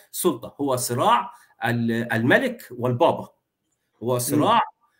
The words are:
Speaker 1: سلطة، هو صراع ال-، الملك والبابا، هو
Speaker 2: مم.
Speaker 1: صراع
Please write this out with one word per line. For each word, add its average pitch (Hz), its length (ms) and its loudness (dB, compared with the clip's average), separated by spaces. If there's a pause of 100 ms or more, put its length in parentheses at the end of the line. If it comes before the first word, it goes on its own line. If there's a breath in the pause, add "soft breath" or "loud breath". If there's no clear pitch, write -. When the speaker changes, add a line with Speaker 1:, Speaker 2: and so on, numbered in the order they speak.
(120)
Speaker 1:
سلطة، - 500 -2
هو 139 140 0
صراع 139 560 0 (340 loud breath)
ال-، 117 480 -2
الملك 190 580 0
والبابا، 123 580 0 (720)
هو 123 100 -2
Speaker 2:
مم. 123 60 0
Speaker 1:
صراع 156 420 2 (380)